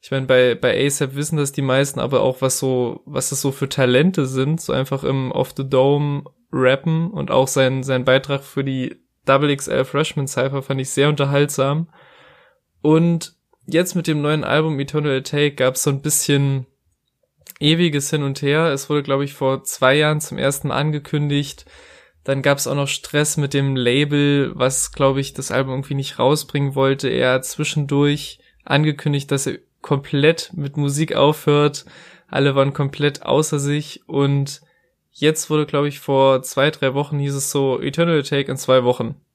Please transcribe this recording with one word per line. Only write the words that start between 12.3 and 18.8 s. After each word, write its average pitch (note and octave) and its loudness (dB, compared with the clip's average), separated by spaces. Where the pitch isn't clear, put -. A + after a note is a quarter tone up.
Und E3 2
jetzt E3+ 0
mit E3+ -2
dem D3+ -2
neuen D3+ 0
Album D#3 0
Eternal C#3+ -2
Atake C#3+ -2
gab's B2+ 0
so D3 2
ein C#3 -2
bisschen C#3 0
ewiges D3+ 2
Hin D3+ -2
und C#3 -4
Her. D3+ 2
Es C#3 -6